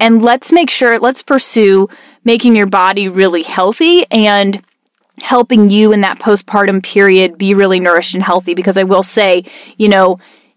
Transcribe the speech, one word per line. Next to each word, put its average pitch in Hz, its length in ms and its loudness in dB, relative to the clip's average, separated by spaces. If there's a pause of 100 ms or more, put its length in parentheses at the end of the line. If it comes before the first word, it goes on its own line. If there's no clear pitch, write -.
And 226 220 2
let's 240 300 0
make 330 180 2
sure, 233 280 0
let's 247 240 -2
pursue 202 680 0 (360)
making 233 320 2
your 208 100 2
body 190 440 -2
really 180 320 0
healthy 269 680 -2
and 202 520 0 (580)
helping 240 480 2
you 208 240 2
in 208 100 0
that 190 180 -4
postpartum 202 600 -2
period 185 560 0
be 196 160 -2
really 190 280 0
nourished 175 340 -2
and 185 80 -4
healthy. 180 320 -4
Because 185 220 -4
I 196 80 0
will 190 180 0
say, 185 420 -2 (320)
you 214 120 0
know, 190 320 2 (360)